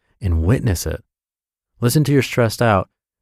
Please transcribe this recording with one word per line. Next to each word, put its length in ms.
and 220
witness 420
it. 180
Listen 220
to 100
your 80
stressed 400
out 300